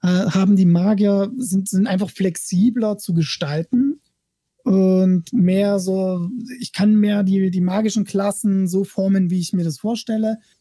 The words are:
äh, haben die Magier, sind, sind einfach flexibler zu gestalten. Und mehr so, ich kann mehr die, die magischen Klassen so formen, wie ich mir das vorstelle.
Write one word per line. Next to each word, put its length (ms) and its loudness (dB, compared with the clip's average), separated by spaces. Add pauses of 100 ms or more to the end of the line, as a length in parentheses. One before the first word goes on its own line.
äh, 60 0
haben 480 2
die 100 4
Magier, 720 2
sind, 320 -4
sind 180 2
einfach 220 -2
flexibler 880 -2
zu 160 -6
gestalten. 800 -2 (720)
Und 720 2
mehr 460 2
so, 500 -4 (300)
ich 120 -12
kann 240 2
mehr 280 2
die, 280 2
die 100 -2
magischen 440 -2
Klassen 640 -2
so 180 0
formen, 440 0
wie 100 -2
ich 120 -6
mir 140 -2
das 140 -6
vorstelle. 600 -4 (220)